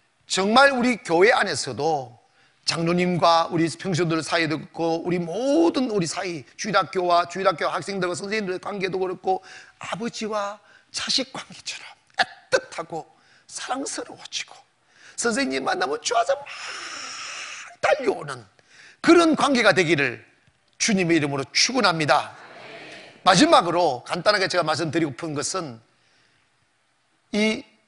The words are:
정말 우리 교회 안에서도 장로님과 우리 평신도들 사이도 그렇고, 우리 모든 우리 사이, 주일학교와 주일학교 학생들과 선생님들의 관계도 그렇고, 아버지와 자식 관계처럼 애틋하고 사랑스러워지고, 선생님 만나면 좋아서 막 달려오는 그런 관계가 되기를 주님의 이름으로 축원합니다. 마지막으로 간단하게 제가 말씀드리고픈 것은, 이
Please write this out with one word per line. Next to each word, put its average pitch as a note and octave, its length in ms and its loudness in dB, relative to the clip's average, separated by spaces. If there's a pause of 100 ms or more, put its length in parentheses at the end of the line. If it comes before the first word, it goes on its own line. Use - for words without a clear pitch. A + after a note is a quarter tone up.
(260)
정말 A#3 460 6
우리 A#3+ 240 2
교회 F3+ 360 2
안에서도 C#3+ 840 -4 (460)
장로님과 E3+ 840 2
우리 E3 180 0
평신도들 E3 540 -2
사이도 D#3+ 360 0
그렇고, E3 460 -4
우리 F3 140 -2
모든 C4 720 0
우리 G3 160 0
사이, E3+ 380 -8 (120)
주일학교와 F3 720 0
주일학교 F#3 400 0
학생들과 F3+ 460 -4
선생님들의 G3 460 -6
관계도 F#3+ 380 -6
그렇고, F#3 460 -4 (340)
아버지와 G#3+ 800 -8 (340)
자식 - 400 -4
관계처럼 - 540 -14 (300)
애틋하고 - 920 -4 (400)
사랑스러워지고, - 1120 -10 (600)
선생님 B3+ 480 -2
만나면 - 360 -2
좋아서 - 360 0
막 - 100 -12 (1400)
달려오는 D#3+ 600 0 (560)
그런 E4 360 6
관계가 A#3+ 360 4
되기를 C#3+ 520 2 (540)
주님의 F#3 400 2
이름으로 C#3 340 -2
축원합니다. D#3+ 840 2 (880)
마지막으로 F3+ 800 4
간단하게 F#3 440 0
제가 F3 140 2
말씀드리고픈 D#3 720 -2
것은, C#3 460 -6 (1500)
이 A3 320 0 (240)